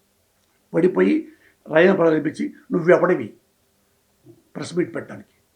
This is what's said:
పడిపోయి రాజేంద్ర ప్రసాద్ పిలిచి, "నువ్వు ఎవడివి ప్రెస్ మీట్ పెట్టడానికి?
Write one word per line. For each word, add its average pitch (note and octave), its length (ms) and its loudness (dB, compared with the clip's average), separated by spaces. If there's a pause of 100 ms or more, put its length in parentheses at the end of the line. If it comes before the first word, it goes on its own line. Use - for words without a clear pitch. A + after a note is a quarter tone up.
(760)
పడిపోయి F#3 540 0 (380)
రాజేంద్ర E3+ 300 4
ప్రసాద్ D#3 280 0
పిలిచి, - 300 -8 (180)
"నువ్వు F3 180 2
ఎవడివి D#3+ 440 2 (1200)
ప్రెస్ D#3 240 -10
మీట్ D#3+ 160 -2
పెట్టడానికి? G#2+ 420 -12 (200)